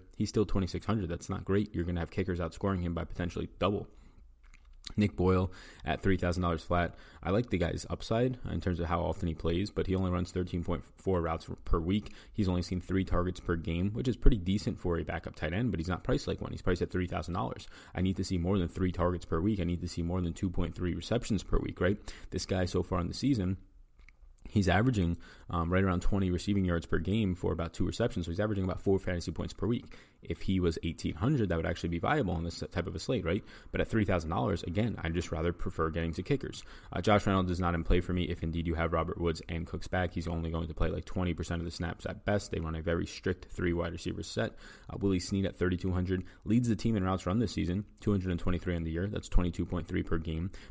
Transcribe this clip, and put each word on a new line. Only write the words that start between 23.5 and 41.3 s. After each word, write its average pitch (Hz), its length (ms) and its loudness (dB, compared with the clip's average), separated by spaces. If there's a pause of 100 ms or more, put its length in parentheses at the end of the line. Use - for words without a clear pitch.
he's 92 220 4
averaging, 95 480 4 (320)
um, 85 200 0
right 92 140 4
around 90 160 2
twenty 95 300 4
receiving 95 340 2
yards 85 220 2
per 85 120 2
game 92 360 2
for 90 180 -2
about 85 220 -4
two 98 100 0
receptions. 90 400 0
So 85 80 -4
he's 85 80 -2
averaging 104 240 0
about 90 160 -2
four 95 180 4
fantasy 87 340 -4
points 82 200 -6
per - 140 -4
week. 117 180 0 (360)
If - 220 -6
he 95 160 2
was 87 240 2
eighteen 82 320 -4
hundred, 120 340 2
that 85 80 0
would 82 80 0
actually 85 260 -2
be 85 100 -2
viable 113 340 0
on 82 80 -2
this 85 160 -6 (140)
type - 160 -2
of 87 80 -6
a - 20 -8
slate, 113 260 -2
right? 85 200 0 (260)
But 92 100 0
at 85 60 0
three 110 180 2
thousand 85 260 0
dollars, 95 340 0
again, 101 360 0
I'd 82 140 -2
just 87 160 -2
rather 82 220 0
prefer - 380 -2
getting 82 240 -2
to 92 100 -4
kickers. - 400 -4 (280)
Uh, - 80 -2
Josh 104 240 6
Reynolds 95 280 4
is 85 80 0
not 87 140 2
in 82 100 -2
play 90 160 4
for 90 120 -2
me 90 120 2
if - 180 -4
indeed 82 240 -2
you 82 80 0
have 82 180 0
Robert 82 280 0
Woods 85 280 0
and 85 160 -4
Cooks - 220 -6
back. 90 260 0
He's 85 140 -4
only 82 240 -2
going 82 160 -2
to 78 80 -8
play, 82 140 2
like, 85 160 -4
twenty 90 300 0